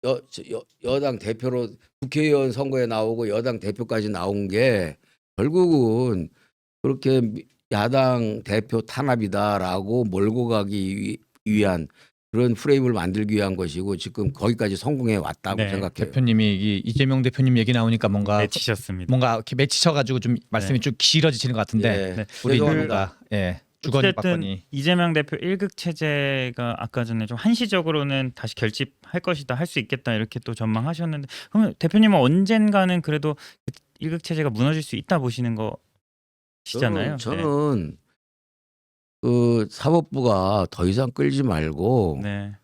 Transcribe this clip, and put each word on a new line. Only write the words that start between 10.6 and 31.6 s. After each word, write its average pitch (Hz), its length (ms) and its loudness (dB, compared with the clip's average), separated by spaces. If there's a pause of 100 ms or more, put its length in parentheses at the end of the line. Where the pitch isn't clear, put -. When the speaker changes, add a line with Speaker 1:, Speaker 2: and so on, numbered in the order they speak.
Speaker 1:
위-, 101 200 -6 (280)
위한 101 420 2 (440)
그런 120 220 2
프레임을 135 380 2
만들기 104 440 0
위한 98 200 2
것이고, 90 400 -4
지금 104 380 -4
거기까지 110 420 0
성공해 123 400 0
왔다고 92 400 -4
Speaker 2:
네. 104 140 0
Speaker 1:
생각해요. 98 240 -4
Speaker 3:
대표님이 110 600 2
이-, 98 280 0
이재명 131 380 0
대표님 127 360 2
얘기 113 140 2
나오니까 113 380 2
뭔가 101 300 0
Speaker 2:
맺히셨습니다. 101 680 -4
Speaker 3:
뭔가 127 260 2
이렇게 113 200 -6
맺히셔가지고 135 640 2
좀 120 160 0 (140)
말씀이 110 300 0
Speaker 2:
네. - 40 -6
Speaker 3:
좀 131 140 0
길어지시는 147 560 2
것 110 60 -2
같은데 107 300 0
Speaker 1:
예, 95 280 -2
Speaker 2:
네. 107 80 -4 (180)
Speaker 3:
우리 135 120 2
Speaker 1:
죄송합니다. 156 280 4
Speaker 3:
누가, 98 340 -2 (140)
예, 92 300 -2 (200)
주거니 139 280 2
Speaker 2:
어쨌든 110 220 0
Speaker 3:
받거니. 95 380 -4
Speaker 2:
이재명 170 440 2
대표 147 240 0
일 185 200 -2
극 190 200 -6
체제가 139 1000 -2
아까 117 260 -4
전에 113 200 -2
좀 113 120 -8
한시적으로는 156 1000 0
다시 - 200 -10
결집할 - 680 -4
것이다, 143 340 -2
할 151 100 -2
수 - 140 -4
있겠다, 123 340 -4
이렇게 110 280 -4
또 117 120 -8
전망하셨는데, 143 760 -4 (220)
그럼 214 280 4